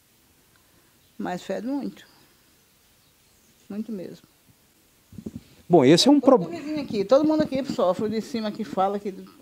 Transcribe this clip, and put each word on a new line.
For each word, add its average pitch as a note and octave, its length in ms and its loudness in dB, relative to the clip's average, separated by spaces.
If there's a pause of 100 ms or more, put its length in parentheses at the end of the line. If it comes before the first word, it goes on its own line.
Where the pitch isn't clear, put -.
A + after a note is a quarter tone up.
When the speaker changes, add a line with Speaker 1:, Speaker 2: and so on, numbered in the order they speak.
(1160)
Speaker 1:
Mas F3+ 260 -8
fede G3 240 -8
muito. C4 380 -8 (1600)
Muito G#3+ 220 -10
mesmo. F3+ 360 -12 (1400)
Speaker 2:
Bom, E3 160 6
esse D#3+ 220 6
é B3+ 60 6
um D4 80 6
Speaker 1:
Todo - 60 2
Speaker 2:
prob-, A#3+ 180 6
Speaker 1:
mundo E4+ 120 -12
vizinho D4+ 240 -8
aqui, A3 240 -4
todo C#4+ 220 4
mundo D#4 160 2
aqui C4+ 220 -4
sofre, F#3 400 -2
o G#3+ 40 -4
de G#3+ 120 -4
cima G#3+ 320 -6
que - 100 -10
fala G3+ 380 -2
que G3+ 120 -8 (280)